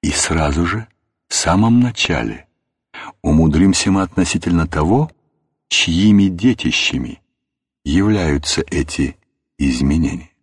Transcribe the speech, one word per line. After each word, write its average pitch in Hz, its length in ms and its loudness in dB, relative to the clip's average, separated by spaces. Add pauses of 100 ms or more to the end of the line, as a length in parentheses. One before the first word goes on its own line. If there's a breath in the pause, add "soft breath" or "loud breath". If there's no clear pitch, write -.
И 73 100 -2
сразу 80 540 0
же, 107 220 -6 (400)
в - 60 -12
самом 110 460 2
начале, 82 680 -2 (760 loud breath)
умудримся 82 680 2
мы 95 100 0
относительно 87 680 -2
того, 98 440 0 (580)
чьими 98 580 4
детищами 87 960 -2 (640)
являются 82 840 0
эти 76 480 -4 (400)
изменения. 69 760 -2 (120)